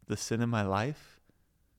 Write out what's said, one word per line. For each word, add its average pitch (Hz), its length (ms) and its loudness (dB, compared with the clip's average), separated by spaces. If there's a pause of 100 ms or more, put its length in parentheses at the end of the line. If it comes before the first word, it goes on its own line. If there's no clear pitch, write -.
the 104 100 -4
sin 113 240 -2
in 117 100 2
my 113 120 2
life, 104 580 -2 (580)